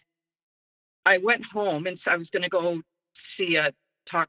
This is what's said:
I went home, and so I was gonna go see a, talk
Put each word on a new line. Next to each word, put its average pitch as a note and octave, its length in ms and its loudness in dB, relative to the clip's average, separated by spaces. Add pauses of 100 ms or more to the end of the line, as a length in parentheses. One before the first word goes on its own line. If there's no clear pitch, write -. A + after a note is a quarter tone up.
(1080)
I F#3+ 120 6
went A3+ 280 0
home, F#3 400 -2
and F3+ 100 -6
so E3+ 140 -2
I F3 60 2
was E3+ 120 -4
gonna F3+ 220 -2
go F3 320 0 (320)
see F3 420 -2
a, D3+ 160 2 (320)
talk E3 240 0